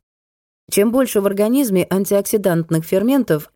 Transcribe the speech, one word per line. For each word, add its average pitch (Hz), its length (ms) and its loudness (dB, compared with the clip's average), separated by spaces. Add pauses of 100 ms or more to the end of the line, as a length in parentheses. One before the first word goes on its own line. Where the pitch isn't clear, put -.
(720)
Чем 214 220 2
больше 247 300 0
в 196 40 0
организме 208 640 0
антиоксидантных 185 960 0
ферментов, 196 720 0